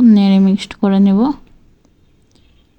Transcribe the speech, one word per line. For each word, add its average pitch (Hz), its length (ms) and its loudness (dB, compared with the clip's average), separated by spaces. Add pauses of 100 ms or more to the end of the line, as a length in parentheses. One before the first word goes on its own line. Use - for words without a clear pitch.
(140)
নেড়ে 196 320 2
মিক্সড 196 340 -4
করে 196 260 -2
নেব, 196 140 0 (1600)